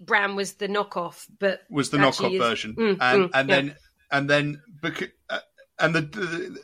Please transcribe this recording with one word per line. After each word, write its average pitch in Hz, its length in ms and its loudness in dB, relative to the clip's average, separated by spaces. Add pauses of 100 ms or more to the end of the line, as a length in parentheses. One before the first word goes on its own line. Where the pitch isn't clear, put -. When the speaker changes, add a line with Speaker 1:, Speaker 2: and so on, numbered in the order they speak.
Speaker 1:
brand 202 300 0
was 196 180 -4
the 202 140 -8
knockoff, 196 580 -4 (140)
but 196 300 -2
Speaker 2:
was 143 200 -2
the 147 100 0
Speaker 1:
actually 143 300 4
Speaker 2:
knockoff 185 40 -4
Speaker 1:
is 190 60 0
Speaker 2:
version, 110 360 -2
Speaker 1:
Mm, 214 260 0
Speaker 2:
and, 127 240 4
Speaker 1:
mm, 175 80 -4
Speaker 2:
and 135 160 2
Speaker 1:
yeah. - 60 4
Speaker 2:
then, 139 200 0 (360)
and 143 180 0
then, 147 320 2 (200)
beca-, 165 300 -6 (180)
uh, - 100 -6 (400)
and 165 160 2
the, 165 60 2
the, 175 640 -8